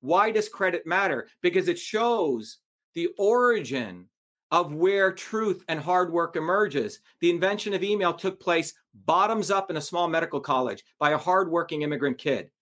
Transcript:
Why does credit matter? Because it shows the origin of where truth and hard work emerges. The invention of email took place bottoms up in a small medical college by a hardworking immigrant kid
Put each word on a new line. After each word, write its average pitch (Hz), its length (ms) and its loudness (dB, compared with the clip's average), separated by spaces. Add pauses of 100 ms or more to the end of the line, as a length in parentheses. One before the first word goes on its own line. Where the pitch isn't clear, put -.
Why 185 300 2
does 214 180 0
credit 180 380 -2
matter? 170 420 0 (140)
Because 175 260 2
it 170 100 0
shows 190 800 -2 (360)
the 170 140 -2 (100)
origin 147 920 0 (420)
of 160 240 0
where 190 380 4
truth 214 560 -4
and 160 120 -2
hard 175 320 2
work 170 240 0
emerges. 160 640 0 (200)
The 170 100 4
invention 196 420 0
of 180 100 -2
email 196 300 0
took 185 280 -6
place 165 340 0 (200)
bottoms 190 560 0
up 196 200 -2
in 165 60 -4
a 151 40 -4
small 175 280 -2
medical 160 320 -2
college 127 440 -2 (140)
by 147 120 2
a 151 80 2
hardworking 170 640 0
immigrant 143 360 -2
kid 127 320 -4 (120)